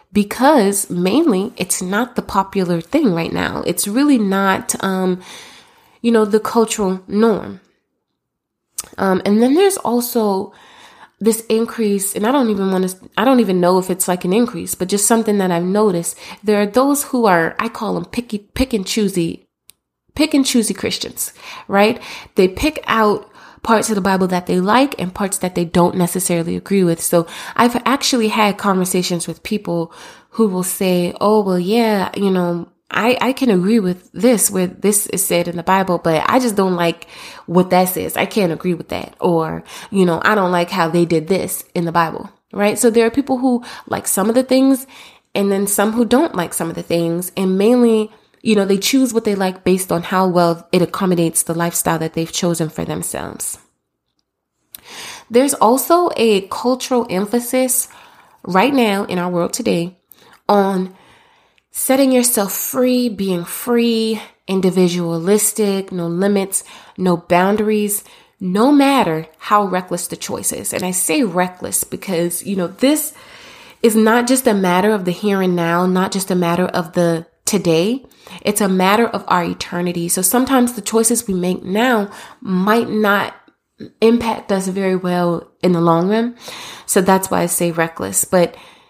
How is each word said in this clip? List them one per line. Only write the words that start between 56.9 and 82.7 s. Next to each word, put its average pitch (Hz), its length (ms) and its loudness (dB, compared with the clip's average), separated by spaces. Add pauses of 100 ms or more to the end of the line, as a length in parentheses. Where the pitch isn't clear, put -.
emphasis 240 800 -2 (540)
right 196 320 0
now 208 300 2
in - 140 -6
our 180 120 -4
world 175 240 -2
today 185 420 -2 (520)
on 190 460 0 (760)
setting 269 420 2
yourself 240 400 2
free, 247 560 0
being 185 360 -2
free, 226 760 0 (260)
individualistic, 185 1500 0
no 175 160 -4
limits, 196 560 0 (340)
no 185 180 2
boundaries, 208 880 0 (360)
no 202 320 2
matter 254 540 4 (120)
how 208 260 2
reckless 185 440 -4
the 147 80 -8
choice - 360 -6
is. - 220 -8
And - 80 -2
I 185 80 -2
say 302 320 0
reckless 180 640 -2
because, 175 600 -4
you 196 120 -4
know, 180 100 -2
this 277 480 0 (680)
is 226 120 4
not 220 320 4
just 254 200 2
a 226 60 4
matter 185 380 2
of 202 140 -2
the 180 80 -2
here 196 280 -2
and 185 160 2
now, 170 300 0
not 185 260 0
just 190 180 -4
a 190 40 0
matter 175 320 0
of 165 260 -4
the 170 320 0 (220)
today. 185 580 0 (380)
It's 214 180 -2
a 202 80 2
matter 190 380 2
of 214 200 -6
our 180 180 0
eternity. 175 640 -4
So 185 140 -2
sometimes 247 500 2
the - 80 -8
choices 226 460 0
we 190 80 -2
make 180 280 -2
now 208 480 0 (300)
might 202 480 0